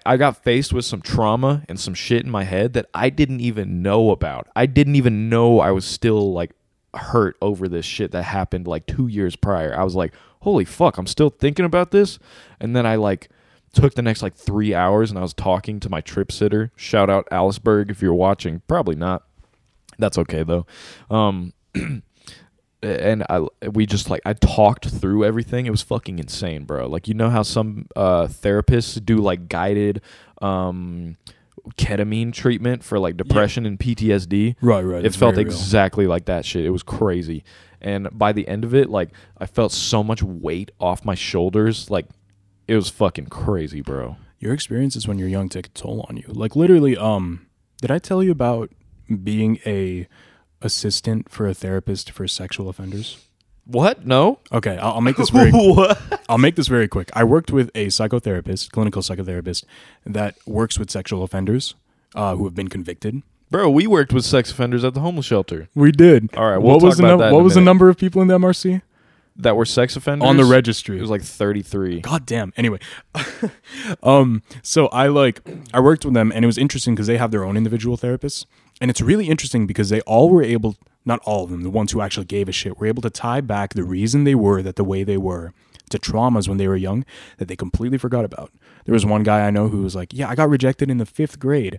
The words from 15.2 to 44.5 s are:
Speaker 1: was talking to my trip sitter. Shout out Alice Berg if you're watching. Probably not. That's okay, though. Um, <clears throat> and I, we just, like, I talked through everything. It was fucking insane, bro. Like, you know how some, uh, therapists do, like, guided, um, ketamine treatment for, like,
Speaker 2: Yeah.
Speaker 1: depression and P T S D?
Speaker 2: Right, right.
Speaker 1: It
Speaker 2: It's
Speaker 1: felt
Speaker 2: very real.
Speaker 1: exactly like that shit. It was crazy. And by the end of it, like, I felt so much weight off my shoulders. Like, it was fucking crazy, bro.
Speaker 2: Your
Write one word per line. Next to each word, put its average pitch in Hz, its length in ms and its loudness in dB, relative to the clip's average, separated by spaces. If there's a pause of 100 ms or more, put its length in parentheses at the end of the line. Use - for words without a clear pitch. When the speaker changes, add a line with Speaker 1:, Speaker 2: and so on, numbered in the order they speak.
Speaker 1:
was 87 120 -6
talking 98 460 -4
to 95 80 -8
my 87 120 -6
trip - 320 -6
sitter. 107 420 -2
Shout 98 340 0
out 98 220 0
Alice 95 300 0
Berg 104 320 0
if 95 100 -10
you're 92 100 2
watching. 90 540 0
Probably 123 300 -2
not. 87 260 -4 (760)
That's 101 180 -2
okay, 80 240 -4
though. 85 240 -2 (420)
Um, 98 440 -2 (220)
<clears throat> 165 280 -8 (800)
and 104 460 -2
I, 87 180 -2 (240)
we 107 140 2
just, 101 240 -2
like, - 160 -4
I 104 80 -4
talked - 560 2
through 101 360 -2
everything. 117 420 -4
It 117 40 -4
was 104 120 -2
fucking 104 360 -8
insane, 80 460 -10
bro. 65 240 -8
Like, 82 200 -8
you 107 60 -4
know 113 140 0
how 117 140 0
some, 107 520 -6
uh, 90 320 2
therapists 107 800 -2
do, 110 140 2
like, 90 300 -2
guided, 101 520 -2 (400)
um, 90 800 -6 (580)
ketamine 107 560 -4
treatment 120 500 -2
for, 110 160 -4
like, 90 160 -2
Speaker 2:
Yeah. 85 100 -8
Speaker 1:
depression 107 420 0
and 101 120 -6
P 120 160 -2
T 110 160 -2
S 98 140 0
D? 101 380 -2
Speaker 2:
Right, 110 200 4
right. 90 220 -4
Speaker 1:
It - 20 2
Speaker 2:
It's 92 100 -2
Speaker 1:
felt 107 180 4
Speaker 2:
very 104 100 0
real. 104 80 -4
Speaker 1:
exactly 95 540 0
like 85 180 -2
that 85 220 -6
shit. 85 180 -4
It 82 60 -2
was 92 120 -4
crazy. 87 640 -4 (380)
And 98 300 -6
by 107 200 0
the 104 160 -6
end 104 160 -6
of 117 100 -2
it, 135 140 4
like, 92 220 -4 (260)
I - 80 -12
felt 107 280 -2
so - 300 -2
much 110 200 -4
weight 87 480 -6 (100)
off 90 240 -4
my 101 100 -4
shoulders. 101 760 -2
Like, 90 160 -4 (600)
it 113 100 0
was 98 120 0
fucking 90 380 -4
crazy, 76 560 -6
bro. 67 340 -10 (220)
Speaker 2:
Your 117 160 -6